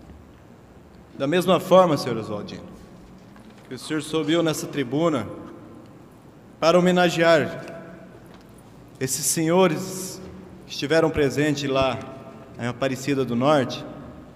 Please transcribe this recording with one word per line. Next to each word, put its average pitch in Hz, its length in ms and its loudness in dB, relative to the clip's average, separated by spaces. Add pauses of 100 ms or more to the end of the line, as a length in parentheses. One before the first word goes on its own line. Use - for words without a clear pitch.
(1200)
Da 135 80 -2
mesma 175 320 2
forma, 170 380 6
senhor 120 220 -4
Oswaldino, 104 440 -10 (1040)
que 131 60 -12
o 123 60 -12
senhor 156 200 -4
subiu 156 400 0
nessa 156 280 0
tribuna 139 580 0 (1300)
para 165 180 6
homenagear 165 880 4 (1300)
esses 131 260 -4
senhores - 960 0 (420)
que - 80 -18
estiveram 156 380 2
presentes 143 580 0
lá 131 300 0 (580)
em 117 120 -6
Aparecida 131 560 -2
do 117 100 -4
Norte, 131 500 2 (520)